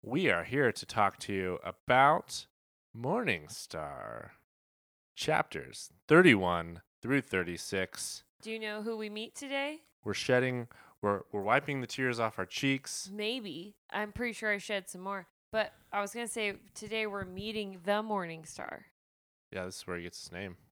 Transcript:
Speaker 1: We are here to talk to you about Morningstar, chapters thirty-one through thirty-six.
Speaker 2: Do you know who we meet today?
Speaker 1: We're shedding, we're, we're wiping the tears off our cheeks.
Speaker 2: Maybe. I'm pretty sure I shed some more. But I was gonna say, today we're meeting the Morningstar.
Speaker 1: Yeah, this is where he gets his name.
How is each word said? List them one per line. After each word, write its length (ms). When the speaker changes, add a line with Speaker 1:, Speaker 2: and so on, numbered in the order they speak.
Speaker 1:
We 260
are 160
here 260
to 140
talk 360
to 120
you 320
about 840
Morningstar, 1400
chapters 720
thirty-one 760
through 220
thirty-six. 1000
Speaker 2:
Do 100
you 60
know 240
who 160
we 100
meet 260
today? 460
Speaker 1:
We're 80
shedding, 560
we're, 220
we're 80
wiping 400
the 60
tears 340
off 180
our 80
cheeks. 680
Speaker 2:
Maybe. 640
I'm 220
pretty 220
sure 180
I 60
shed 320
some 100
more. 260
But 220
I 100
was 100
gonna 160
say, 280
today 320
we're 180
meeting 600
the 180
Morningstar. 800
Speaker 1:
Yeah, 140
this 140
is 80
where 100
he 60
gets 200
his 100
name. 240